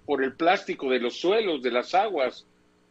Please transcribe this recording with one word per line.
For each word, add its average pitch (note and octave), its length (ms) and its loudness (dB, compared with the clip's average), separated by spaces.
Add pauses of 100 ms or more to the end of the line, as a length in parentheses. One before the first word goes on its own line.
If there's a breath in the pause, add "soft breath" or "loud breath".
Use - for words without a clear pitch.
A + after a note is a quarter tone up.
por C#3 180 -2
el C3 120 -2
plástico E3 560 0
de B2+ 100 2
los A#2 180 -4
suelos, F3+ 440 0
de B2 80 -2
las A#2+ 240 -2
aguas, F3 520 0 (440)